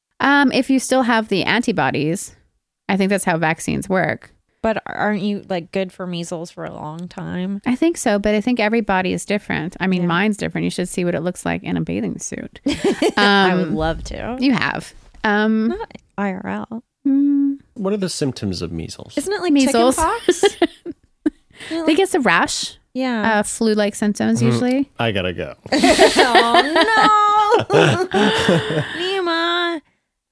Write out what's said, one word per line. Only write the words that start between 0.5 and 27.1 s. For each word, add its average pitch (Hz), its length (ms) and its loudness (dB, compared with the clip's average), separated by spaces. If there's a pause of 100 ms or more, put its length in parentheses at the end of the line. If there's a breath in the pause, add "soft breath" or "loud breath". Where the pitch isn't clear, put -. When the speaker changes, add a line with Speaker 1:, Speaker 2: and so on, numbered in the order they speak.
Speaker 1:
if 240 180 0
you 262 80 2
still 262 240 0
have 226 280 0
the 185 140 0
antibodies, 156 920 -2 (520)
I 196 100 0
think 202 120 0
that's 202 160 0
how 170 140 0
vaccines 160 500 -2
work. 180 420 -2 (300)
Speaker 2:
But 220 240 -2
aren't 208 380 -4
you, 202 260 -4
like, 180 220 -6
good 190 200 -4
for 190 140 -12
measles 170 460 -8
for 165 140 -12
a 165 60 -10
long 165 360 -12
time? 180 580 -8
Speaker 1:
I 247 100 0
think 339 220 0
so, 208 220 0
but 208 160 2
I 208 60 0
think 247 180 0
every 220 220 2
body 185 300 0
is 175 140 -4
different. 185 540 -4
I 185 80 -2
mean, 180 160 0
Speaker 2:
Yeah. 175 40 2
Speaker 1:
mine's 196 300 0
different. 165 280 -4
You 180 40 -2
should 180 180 -4
see - 160 -4
what 175 120 0
it 160 60 -4
looks 175 240 -6
like - 180 -4
in - 140 -6
a - 40 -2
bathing 107 380 -4
suit. - 440 -12
Speaker 2:
<laughs> - 540 0
I 202 380 4
would 180 140 0
Speaker 1:
Um, 156 60 -2
Speaker 2:
love 156 300 -2
to. 233 340 -8
Speaker 1:
you 262 140 2
have. - 400 -4 (300)
Um, 220 460 2
Speaker 2:
Not 415 280 -6 (220)
I 202 140 -2
R 190 140 -10
L. 214 360 -10 (240)
Speaker 1:
mm. 277 500 2 (160)
Speaker 3:
What 196 200 -4
are 214 40 0
the 185 120 -2
symptoms 110 520 -4
of 87 100 -6
measles? - 460 -10
Speaker 2:
Isn't 381 160 -4
it 403 80 -2
like 262 120 0
Speaker 1:
Measles. 262 420 4
Speaker 2:
chicken 320 160 0
pox? 427 320 0
Speaker 1:
<laughs> - 0 -
Speaker 2:
Isn't 403 180 2
it - 340 -2 (300)
Speaker 1:
I - 440 -8
think 320 180 -4
Speaker 2:
like 302 120 4
Speaker 1:
it's 381 140 2
a 370 60 2
rash. 208 560 0 (180)
Speaker 2:
Yeah. 226 460 0
Speaker 1:
Uh, 208 40 2
flu-like 214 520 0
symptoms 220 440 0
Speaker 3:
Mm-hmm. 233 80 2
Speaker 1:
usually. 247 500 0
Speaker 3:
I 117 140 0
gotta 92 220 -2
go. 76 200 -8 (100)
Speaker 2:
<laughs> - 80 -18
Oh, 415 2000 4